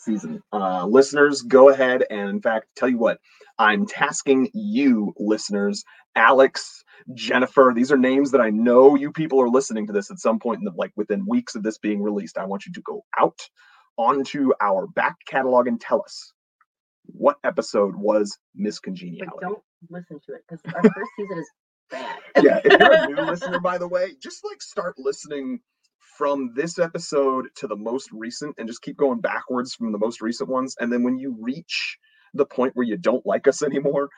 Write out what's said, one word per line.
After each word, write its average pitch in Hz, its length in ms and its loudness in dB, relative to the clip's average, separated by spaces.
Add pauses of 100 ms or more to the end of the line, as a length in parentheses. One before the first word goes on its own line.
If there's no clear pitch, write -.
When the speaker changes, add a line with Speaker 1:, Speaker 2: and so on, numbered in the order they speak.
Speaker 1:
season. 113 380 -6 (100)
Uh, 92 340 -2
listeners, 139 560 4
go 131 280 10
ahead 127 400 2
and, 101 180 -4
in 101 140 -4
fact, 113 240 -2 (100)
tell 127 120 0
you 123 100 0
what, 104 200 2 (400)
I'm 107 280 4
tasking 135 680 0
you, 110 640 2
listeners, 101 680 -2 (300)
Alex, 127 720 4 (300)
Jennifer, 127 600 4
these 127 160 0
are 147 80 4
names 131 320 2
that 131 100 4
I 110 100 2
know 120 440 8
you 143 180 -2
people 139 280 0
are 123 80 4
listening 117 400 0
to 104 40 -10
this 101 180 -2
at 95 80 -16
some 113 200 0
point 110 220 -4
in 95 40 -6
the, 98 120 -6
like, 95 180 -6
within 101 320 -4
weeks 120 280 -2
of 110 80 -8
this 110 160 -4
being 104 240 -4
released. 101 360 -6
I 95 60 -6
want 98 220 -8
you - 80 -14
to - 80 -16
go - 200 -12 (160)
out - 220 0 (560)
onto 131 640 2
our 98 260 0
back 123 300 -2 (100)
catalog 127 420 2
and 117 120 -2
tell - 220 -2
us - 300 -20 (720)
what - 380 0
episode 101 520 0
was 104 420 0 (160)
Miss 104 240 -6
Congeniality. 170 520 -12 (100)
Speaker 2:
But 180 80 -8
don't 214 140 -8 (280)
listen 170 360 -16
to 135 80 -14
it, - 140 -18
'cause 165 120 -16 (140)
our 175 80 -8
first - 340 -12
season 196 220 -14
is 147 120 -18 (400)
bad. - 360 -16
<laughs> - 160 0
Speaker 1:
Yeah, 659 220 4
if - 160 2
you're - 120 6
a 311 160 4
new 294 220 -4
listener, 180 280 -6
by 180 200 -4
the 175 100 -10
way, 180 340 -6
just, - 220 -18
like, 415 180 -16
start - 360 -10
listening 135 600 -10 (580)
from 143 360 -4
this 156 240 -4
episode 143 680 -2 (100)
to - 100 -10
the 107 100 -8
most 113 360 -8
recent 120 460 -12
and 113 100 -10
just 117 140 -16
keep - 140 -12
going 127 240 0
backwards 123 540 -4
from 113 180 -6
the 104 60 -4
most 110 220 -2
recent 117 280 -6
ones. 131 300 -4
And 120 140 -4
then 123 100 0
when 127 160 0
you 131 220 -8
reach - 580 -8 (360)
the 143 120 0
point - 280 -2
where 123 120 -2
you 104 100 -4
don't 110 300 -2
like 113 200 -2
us 135 160 2
anymore, 143 560 -2